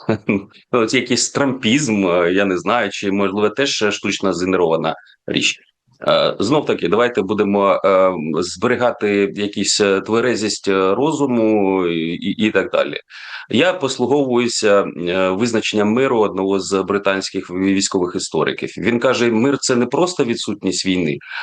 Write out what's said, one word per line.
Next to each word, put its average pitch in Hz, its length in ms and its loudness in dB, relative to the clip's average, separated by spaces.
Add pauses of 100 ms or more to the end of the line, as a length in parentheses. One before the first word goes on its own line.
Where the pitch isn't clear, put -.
(720)
Ну, 123 80 2
от 110 140 0
якийсь 123 360 -2
трампізм, 117 760 0
е, 87 260 2
я 101 120 2
не 92 140 0
знаю, 101 320 0
чи, 98 220 -4
можливо, 101 380 0
теж 135 400 -2
штучно 98 420 -2
згенерована 85 640 0 (320)
річ. - 320 -2 (500)
Е, 78 300 4
знов 135 280 0
таки, 98 220 -2
давайте 113 340 2
будемо, 101 640 2
е, 95 280 4 (260)
зберігати 104 960 0
якісь, 101 460 -2
е, 98 200 2
тверезість, 110 680 -2
е, 95 260 2
розуму 113 920 2
і, 85 280 -2
і, 101 320 -2
і 110 40 0
так 95 200 0
далі. 71 260 0 (540)
Я 165 220 2
послуговуюся, 123 1120 2 (240)
е, 92 220 2
визначенням 104 580 0
миру 123 300 2
одного 95 420 0
з 95 220 0
британських 98 680 -2
вій-, 95 240 0
військових 95 420 0
істориків. - 520 -4 (100)
Він 113 200 0
каже, 120 320 2
мир — 135 300 2
це 127 160 0
не 120 100 2
просто 156 380 0
відсутність 107 640 -4
війни, 90 320 0 (240)